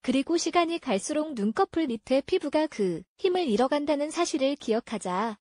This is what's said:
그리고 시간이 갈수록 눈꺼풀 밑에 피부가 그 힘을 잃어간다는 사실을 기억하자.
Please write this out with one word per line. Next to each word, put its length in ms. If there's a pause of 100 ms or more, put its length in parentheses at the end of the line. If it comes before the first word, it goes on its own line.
그리고 380
시간이 400
갈수록 560
눈꺼풀 540
밑에 340
피부가 460
그 340 (160)
힘을 280
잃어간다는 640
사실을 460
기억하자. 840